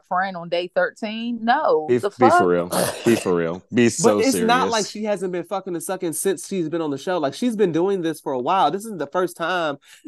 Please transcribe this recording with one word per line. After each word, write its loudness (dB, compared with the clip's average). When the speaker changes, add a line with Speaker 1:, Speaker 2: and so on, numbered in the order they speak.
Speaker 1:
friend -2
on -12
day -2
thirteen? -4
No, 2
Speaker 2:
Be, 4
Speaker 1:
the -2
Speaker 2:
be -14
Speaker 1:
fuck? 6
Speaker 2:
for 4
real. 0
Be 6
for 0
real. -2
Be 6
so 4
Speaker 3:
But 2
it's 4
Speaker 2:
serious. 0
Speaker 3:
not 2
like 0
she -8
hasn't -2
been -4
fucking -6
and -6
sucking -6
since -2
she's -4
been -2
on -2
the -4
show. -4
Like, -2
she's -2
been 2
doing 0
this -4
for -6
a -2
while. 2
This -6
isn't -10
the -4
first -2
time. -4